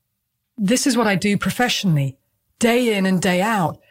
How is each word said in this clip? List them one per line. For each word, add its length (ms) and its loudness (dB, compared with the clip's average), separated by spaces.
This 300 0
is 100 0
what 120 0
I 80 0
do 200 0
professionally, 800 -2
day 360 2
in 120 0
and 140 2
day 220 0
out, 380 -2